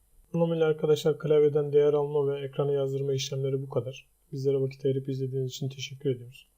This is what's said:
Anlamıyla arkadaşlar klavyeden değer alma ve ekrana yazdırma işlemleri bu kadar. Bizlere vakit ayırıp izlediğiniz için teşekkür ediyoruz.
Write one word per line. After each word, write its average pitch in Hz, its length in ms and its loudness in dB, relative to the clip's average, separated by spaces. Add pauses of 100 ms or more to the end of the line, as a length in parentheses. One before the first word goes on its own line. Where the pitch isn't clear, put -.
(340)
Anlamıyla 165 320 2
arkadaşlar 156 520 2
klavyeden 147 540 4
değer 147 200 6
alma 143 420 0
ve 143 120 -6
ekrana 143 260 -2
yazdırma 139 420 -2
işlemleri 135 480 -4
bu 139 60 -12
kadar. 127 400 -6 (240)
Bizlere 135 280 0
vakit 135 240 -4
ayırıp 135 240 0
izlediğiniz 131 420 -4
için 135 180 -6
teşekkür 135 420 -6
ediyoruz. 120 360 -8 (120)